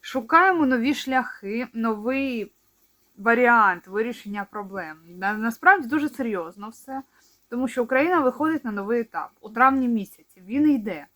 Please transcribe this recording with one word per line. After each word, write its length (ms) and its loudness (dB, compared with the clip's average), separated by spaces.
Шукаємо 640 4
нові 280 2
шляхи, 800 -4
новий 760 -2
варіант 720 4
вирішення 640 -6
проблем. 460 -10
На-, 260 -4
насправді 540 -2
дуже 220 -2
серйозно 600 -8
все, 340 -16
тому 180 -4
що 160 -2
Україна 360 2
виходить 460 0
на 60 -6
новий 300 -4
етап 300 -10
у 80 -18
травні 380 2
місяці. 540 -6
Він 300 2
йде. 440 -4